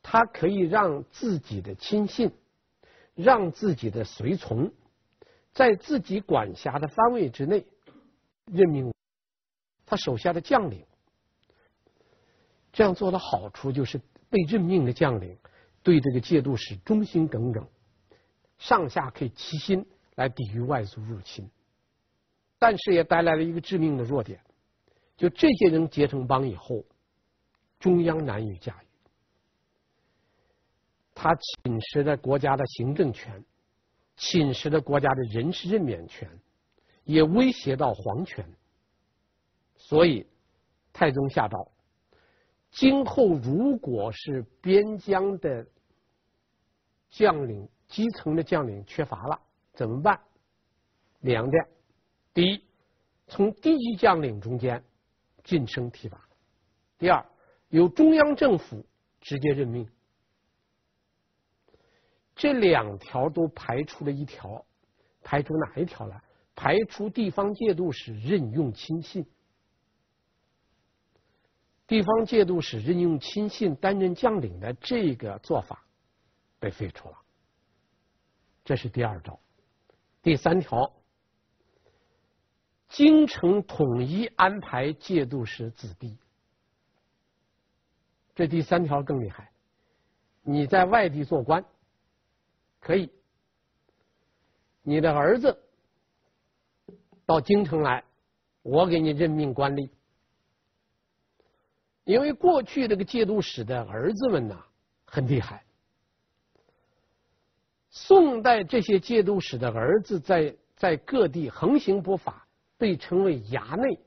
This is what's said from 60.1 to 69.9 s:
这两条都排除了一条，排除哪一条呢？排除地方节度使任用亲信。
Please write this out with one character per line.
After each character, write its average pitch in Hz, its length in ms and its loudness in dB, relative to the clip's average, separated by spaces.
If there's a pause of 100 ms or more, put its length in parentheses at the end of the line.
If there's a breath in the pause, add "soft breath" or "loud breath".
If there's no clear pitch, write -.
这 294 180 2
两 139 440 4
条 131 320 -4
都 160 200 -2
排 127 340 -6
除 147 220 -12
了 143 60 -2
一 139 120 -6
条， 110 420 -16 (580)
排 143 200 -2
除 156 140 -6
哪 - 180 -4
一 151 80 -2
条 107 240 -10
呢？ 98 140 -16 (340)
排 156 300 0
除 208 240 -8
地 202 200 -2
方 202 240 -2
节 208 200 0
度 170 180 -2
使 120 220 -12
任 123 380 -2
用 135 200 -2
亲 165 300 -8
信。 165 240 -10 (2500)